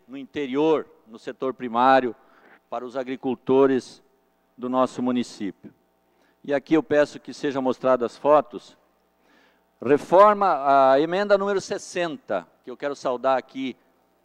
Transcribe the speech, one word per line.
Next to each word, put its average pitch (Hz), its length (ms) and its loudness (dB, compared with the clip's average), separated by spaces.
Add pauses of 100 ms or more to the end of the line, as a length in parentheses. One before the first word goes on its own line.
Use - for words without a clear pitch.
no 131 100 -16
interior, 139 640 -2 (220)
no 113 140 -20
setor 131 340 -8
primário, 127 600 2 (540)
para 120 160 -10
os 123 120 -16
agricultores 131 1080 -2 (540)
do 123 120 -12
nosso 127 320 -2
município. 123 720 -6 (720)
E 139 100 -6
aqui 143 220 -2
eu 156 80 2
peço 147 380 -2
que - 120 -18
sejam 139 300 -6
mostradas 127 500 -2
as - 60 -20
fotos. 143 580 0 (1040)
Reforma, 147 1080 4
a 135 100 4
emenda 196 380 0
número 196 220 -4
sessenta, 160 840 -8 (200)
que 127 80 -16
eu 120 40 -16
quero 143 200 -8
saudar 131 420 -2
aqui 131 380 -8 (480)